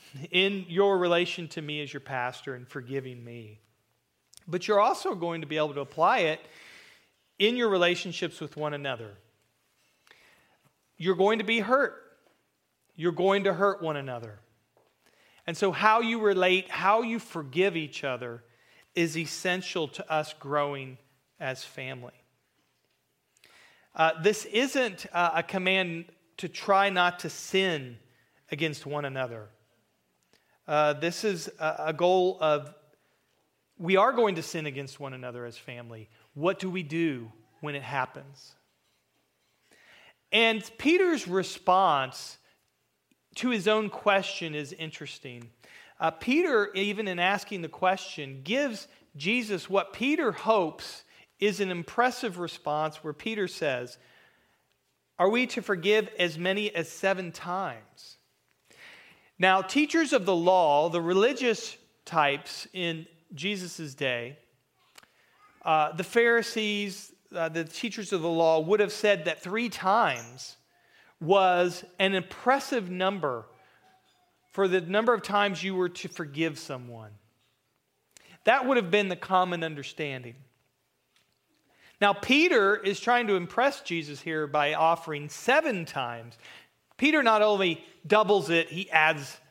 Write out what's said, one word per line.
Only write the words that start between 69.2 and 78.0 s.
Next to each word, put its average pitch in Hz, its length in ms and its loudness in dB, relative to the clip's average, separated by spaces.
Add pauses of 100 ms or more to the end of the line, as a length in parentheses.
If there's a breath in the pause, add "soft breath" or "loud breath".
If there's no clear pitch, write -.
that 165 180 -4
three 214 260 -4
times 151 880 -2 (600 soft breath)
was 180 640 4 (160)
an 196 160 4
impressive 233 720 0
number 180 560 -2 (1080 soft breath)
for 196 160 2
the 180 140 2
number 208 320 2
of 208 80 0
times 202 400 0
you 190 140 -4
were 180 140 0
to 175 180 -10
forgive 156 500 -4
someone. 120 540 -14 (1300 loud breath)